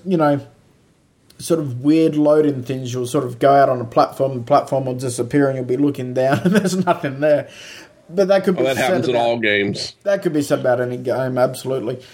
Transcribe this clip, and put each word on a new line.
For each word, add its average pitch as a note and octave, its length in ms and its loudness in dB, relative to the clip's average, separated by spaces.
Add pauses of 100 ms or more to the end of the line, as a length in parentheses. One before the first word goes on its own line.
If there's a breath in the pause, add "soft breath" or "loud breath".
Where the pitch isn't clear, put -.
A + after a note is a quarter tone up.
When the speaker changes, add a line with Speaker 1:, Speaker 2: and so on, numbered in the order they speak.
Speaker 1:
you F3+ 140 0
know, C#3+ 240 2 (960)
sort E3 240 -2
of B2 200 -8
weird D#3 360 4
loading D3 460 2
things. C3 280 -8
You'll B2 160 -4
sort C#3 160 -2
of B2 160 -10
go C#3 140 6
out C#3 160 6
on B2 100 -2
a A#2 60 -8
platform, C3+ 480 0
the A#2+ 100 -8
platform C3+ 420 0
will B2+ 100 -6
disappear, B2+ 520 0
and C3 80 -2
you'll B2+ 100 -6
be B2 120 -2
looking C#3 360 -2
down C3 260 2
<laughs> - 40 -2
and F#3 100 2
there's F#3+ 220 2 (100)
nothing C#3+ 360 -2
there. D3 260 2 (640 loud breath)
But F#3 200 0
that G3 140 2
could G3 120 0
Speaker 2:
Well, B2+ 100 0
Speaker 1:
be C3+ 40 0
Speaker 2:
that C3+ 60 -2
Speaker 1:
said C3 100 0
Speaker 2:
happens B2+ 220 0
in B2 80 2
Speaker 1:
about A#2 100 2
Speaker 2:
all A#2 140 0
games. G#2 540 -2 (100)
Speaker 1:
That G3 200 0
could E3 100 -2
be D3+ 80 0
said C#3+ 180 0
about B2+ 220 0
any B2 160 -4
game, B2+ 400 -4
absolutely. B2+ 640 -2 (100)